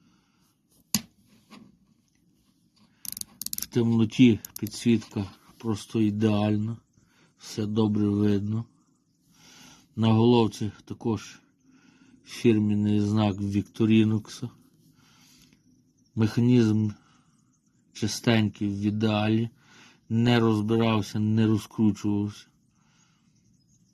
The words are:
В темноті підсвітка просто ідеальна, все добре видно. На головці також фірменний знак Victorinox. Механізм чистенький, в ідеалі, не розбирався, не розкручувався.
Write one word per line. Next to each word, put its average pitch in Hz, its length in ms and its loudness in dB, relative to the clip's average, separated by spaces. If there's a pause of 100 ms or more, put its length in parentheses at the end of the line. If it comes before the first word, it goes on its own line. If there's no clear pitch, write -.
(3500)
В - 140 -8
темноті 117 720 4 (200)
підсвітка 107 680 -2 (320)
просто 113 440 -6
ідеальна, 107 760 0 (600)
все - 280 -10
добре 107 420 0
видно. 104 580 -2 (1300)
На 110 180 2
головці 113 580 2 (140)
також 104 540 -8 (880)
фірменний 104 760 0
знак 104 340 0
Victorinox. 107 1120 -2 (1700)
Механізм 110 760 2 (1040)
чистенький, 107 760 -2
в 101 100 -6
ідеалі, 107 680 -2 (600)
не 117 300 2
розбирався, 113 800 0
не 107 280 2
розкручувався. 104 1000 -2 (1500)